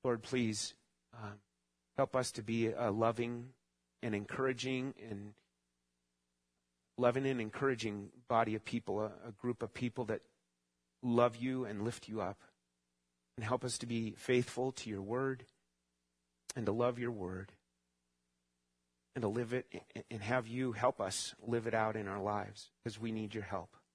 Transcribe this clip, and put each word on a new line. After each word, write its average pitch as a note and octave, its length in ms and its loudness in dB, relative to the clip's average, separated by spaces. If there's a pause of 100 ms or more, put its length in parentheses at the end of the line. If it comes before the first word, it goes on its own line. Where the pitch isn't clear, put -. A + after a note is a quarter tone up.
Lord, A#2+ 180 2
please, A2+ 500 0 (420)
uh, G#2 180 -10 (680)
help C3+ 180 2
us B2+ 160 0
to A2+ 100 -6
be A2+ 260 2
a A2+ 220 0
loving A#2 600 0 (520)
and A2 120 0
encouraging B2+ 800 -2 (160)
and G#2 240 -8 (1600)
loving B2 300 4
and C3 140 2
encouraging G#2+ 680 -2 (180)
body A2+ 280 4
of G#2+ 100 -4
people, G#2+ 380 -2
a, G#2+ 100 -2 (160)
a A2 40 -12
group A#2+ 300 -4
of G#2+ 120 -8
people A#2+ 320 -2
that G#2+ 160 -2 (800)
love A#2+ 340 6
you B2+ 300 -2
and G#2 180 -4
lift - 240 -4
you G#2+ 140 -2
up. F#2+ 180 -4 (960)
And A2+ 80 -4
help A#2+ 200 2
us B2 140 -2
to A#2+ 80 -6
be A2+ 300 -2
faithful B2+ 560 4
to - 160 -8
your G2 140 -4
word B2 420 -2 (1120)
and A#2+ 100 -2
to G2+ 60 4
love A#2+ 260 2
your A#2+ 140 -2
word F#2 400 -6 (1600)
and B2+ 80 -2
to G#2+ 60 2
live A2+ 240 0
it B2+ 200 -2
a-, - 380 -10
and A2 120 -6
have A2+ 260 0
you B2 240 -2
help A#2+ 280 2
us - 340 -2 (120)
live A#2 200 0
it A2+ 80 0
out A2 220 2
in G#2 120 -2
our G2 120 -2
lives, G2+ 500 -2 (140)
'cause G#2+ 140 -6
we A2+ 140 -2
need G#2+ 220 -4
your G#2 100 -4
help. F#2 320 -6 (180)